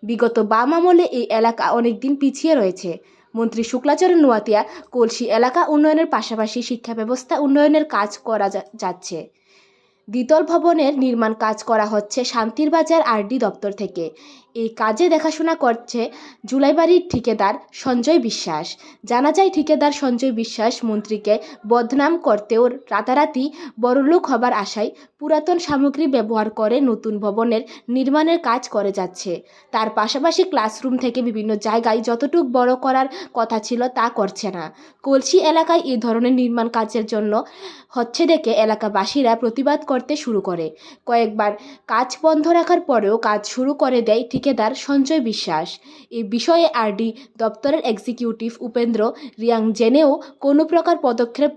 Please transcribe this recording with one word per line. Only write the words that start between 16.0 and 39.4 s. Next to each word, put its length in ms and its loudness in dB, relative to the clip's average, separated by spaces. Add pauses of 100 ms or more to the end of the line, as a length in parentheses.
জুলাইবাড়ির 640 4
ঠিকাদার 440 0 (180)
সঞ্জয় 480 2
বিশ্বাস। 580 -6 (280)
জানা 260 2
যায়, 180 2
ঠিকাদার 420 2
সঞ্জয় 400 -2
বিশ্বাস 540 -2
মন্ত্রীকে 540 0 (280)
বদনাম 500 2
করতেও 500 2
রাতারাতি 840 -2 (300)
বড়লোক 440 2
হবার 280 0
আশায় 360 -4 (300)
পুরাতন 400 0
সামগ্রী 480 0
ব্যবহার 420 0
করে 320 0
নতুন 380 -2
ভবনের 420 0 (280)
নির্মাণের 500 0
কাজ 300 -4
করে 220 -2
যাচ্ছে। 500 -8 (300)
তার 180 -2
পাশাপাশি 540 0
ক্লাসরুম 540 -2
থেকে 240 -4
বিভিন্ন 340 -4
জায়গায় 460 0
যতটুক 440 0
বড় 300 2
করার 300 0 (280)
কথা 260 -2
ছিল, 280 -2
তা 220 -2
করছে 420 -4
না। 220 -12 (300)
কলসি 360 2
এলাকায় 400 4
এই 180 -2
ধরনের 360 0
নির্মাণ 360 0
কাজের 360 -4
জন্য 380 -2 (460)
হচ্ছে 360 -2
দেখে 260 2
এলাকাবাসীরা 840 0
প্রতিবাদ 500 -2